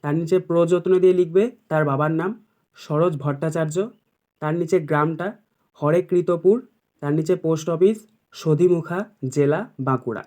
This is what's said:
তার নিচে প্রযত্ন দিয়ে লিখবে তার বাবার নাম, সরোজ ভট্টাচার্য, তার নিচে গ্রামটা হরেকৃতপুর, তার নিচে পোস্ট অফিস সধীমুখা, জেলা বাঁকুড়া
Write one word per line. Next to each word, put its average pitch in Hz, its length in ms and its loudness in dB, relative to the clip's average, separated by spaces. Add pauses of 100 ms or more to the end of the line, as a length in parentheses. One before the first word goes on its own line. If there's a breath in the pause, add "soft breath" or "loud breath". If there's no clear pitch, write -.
তার 147 120 -2
নিচে 165 240 0
প্রযত্ন 175 600 2
দিয়ে 185 160 4
লিখবে 180 360 2 (180)
তার 156 160 2
বাবার 147 280 0
নাম, 170 180 -2 (440)
সরোজ 160 440 -2
ভট্টাচার্য, 156 580 -4 (640)
তার 156 140 -2
নিচে 170 260 -2
গ্রামটা 156 460 -2 (560)
হরেকৃতপুর, 175 760 2 (440)
তার 147 120 -2
নিচে 160 240 0
পোস্ট 160 340 -2
অফিস 190 280 2 (340)
সধীমুখা, 170 720 0 (200)
জেলা 143 360 0 (200)
বাঁকুড়া 127 460 -2